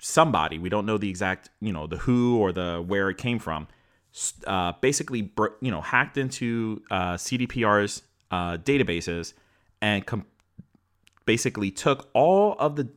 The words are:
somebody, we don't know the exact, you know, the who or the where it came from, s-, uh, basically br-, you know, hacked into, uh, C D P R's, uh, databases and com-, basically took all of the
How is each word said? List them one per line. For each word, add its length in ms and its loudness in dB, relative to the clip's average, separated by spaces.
somebody, 580 2
we 80 -6
don't 180 -2
know 120 0
the 120 -4
exact, 400 -4
you 100 -4
know, 160 -6
the 100 -6
who 400 2
or 140 2
the 340 -4
where 240 0
it 80 -4
came 220 -4
from, 280 -6
s-, 200 -6
uh, 360 0
basically 400 0
br-, 400 -2
you 100 -2
know, 100 -4
hacked 360 0
into, 640 -4
uh, 240 0
C 220 -4
D 100 -2
P 160 -2
R's, 380 4
uh, 280 -2
databases 760 0
and 240 0
com-, 200 -6
basically 460 0
took 420 0
all 460 6
of 160 0
the 220 -4